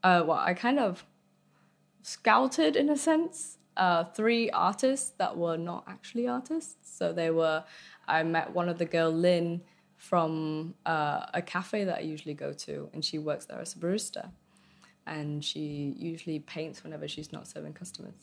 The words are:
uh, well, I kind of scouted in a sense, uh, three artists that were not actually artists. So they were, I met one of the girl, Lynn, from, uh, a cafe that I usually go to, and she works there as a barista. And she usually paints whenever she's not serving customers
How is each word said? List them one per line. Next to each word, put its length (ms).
uh, 240
well, 120
I 140
kind 260
of 280
scouted 720
in 120
a 80
sense, 640
uh, 280
three 460
artists 680
that 180
were 200
not 300
actually 400
artists. 720
So 140
they 180
were, 340
I 140
met 300
one 160
of 100
the 60
girl, 260
Lynn, 520
from, 760
uh, 480
a 80
cafe 440
that 140
I 20
usually 340
go 180
to, 400
and 120
she 140
works 280
there 140
as 140
a 40
barista. 520
And 380
she 520
usually 440
paints 420
whenever 240
she's 260
not 140
serving 280
customers 480